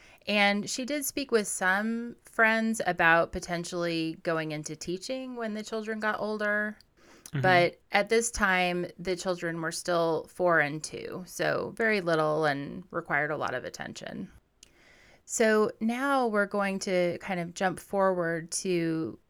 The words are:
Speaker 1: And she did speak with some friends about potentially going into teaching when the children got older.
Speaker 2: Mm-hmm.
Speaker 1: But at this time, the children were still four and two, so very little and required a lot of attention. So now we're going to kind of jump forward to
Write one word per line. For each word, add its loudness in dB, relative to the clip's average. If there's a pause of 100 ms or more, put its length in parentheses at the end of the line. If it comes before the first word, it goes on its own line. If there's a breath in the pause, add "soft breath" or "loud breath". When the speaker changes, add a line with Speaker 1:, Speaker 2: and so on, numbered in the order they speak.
(260 loud breath)
Speaker 1:
And 2
she -4
did -2
speak -4
with 2
some 0 (100)
friends 2
about 4
potentially -4
going -2
into -8
teaching -8
when -4
the -6
children -6
got -2
older. -2 (560 loud breath)
Speaker 2:
Mm-hmm. -2
Speaker 1:
But 4 (100)
at 2
this 2
time, 0 (120)
the -4
children -4
were -4
still 0
four 4
and 0
two, -10
so -2
very 0
little 2
and -2
required -2
a -4
lot -2
of -6
attention. -10 (960 loud breath)
So 4 (100)
now 0
we're 2
going -2
to 0
kind -4
of -8
jump -2
forward 0
to 0 (120)